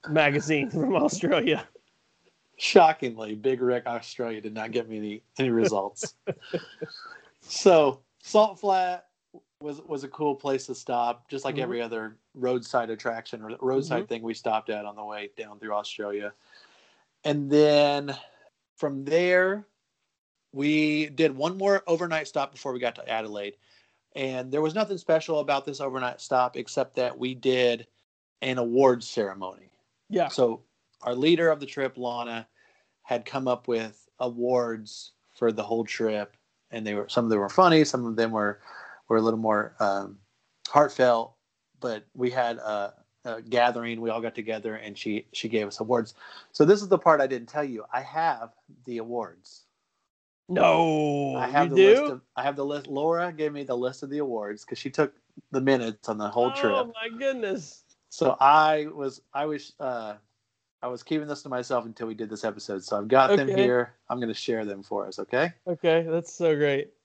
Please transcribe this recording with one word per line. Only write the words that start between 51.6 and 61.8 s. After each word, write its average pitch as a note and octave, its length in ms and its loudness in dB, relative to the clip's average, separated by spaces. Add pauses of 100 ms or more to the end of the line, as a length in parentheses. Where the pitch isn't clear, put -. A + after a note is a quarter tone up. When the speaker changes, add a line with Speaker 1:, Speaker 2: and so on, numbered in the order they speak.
Speaker 1:
you C3+ 40 -2
Speaker 2:
the - 0 -
Speaker 1:
do? F#3+ 140 10 (120)
Speaker 2:
list D4 120 -2
of, - 80 -12 (160)
I B2+ 60 -4
have C#3 120 -2
the C#3 100 -4
list. C#3+ 220 -6
Laura E3 460 -2
gave D3+ 180 -2
me C#3+ 120 -10
the C3 120 -4
list B2+ 260 -4
of C#3 80 -12
the D3 100 -6
awards A2 440 -6
'cause - 140 -12
she C3+ 120 -8
took D3 240 0 (380)
the C3+ 80 -2
minutes B2 480 0
on A2 100 -4
the G#2 120 -6
whole B2 240 2
trip. - 200 0
Speaker 1:
Oh A#3 220 -2
my A3+ 140 -8 (100)
goodness. A#3 640 -6 (260)
Speaker 2:
So - 300 0
I D3+ 540 6
was, C3+ 260 -6 (140)
I C#3+ 120 -4
was, D3 360 -8
uh, A#2 320 -6 (680)
I B2 60 -8
was B2 160 -10
keeping D3+ 240 -4
this D3 160 -8
to C#3+ 60 -14
myself B2 360 -2